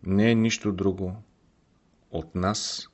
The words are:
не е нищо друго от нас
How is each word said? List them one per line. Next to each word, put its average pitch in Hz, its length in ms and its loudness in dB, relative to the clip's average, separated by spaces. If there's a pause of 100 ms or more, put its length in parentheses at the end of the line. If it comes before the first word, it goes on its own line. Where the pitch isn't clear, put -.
не 98 280 4
е 117 40 6
нищо 110 360 0
друго 95 440 -2 (960)
от 80 240 -6
нас - 580 -4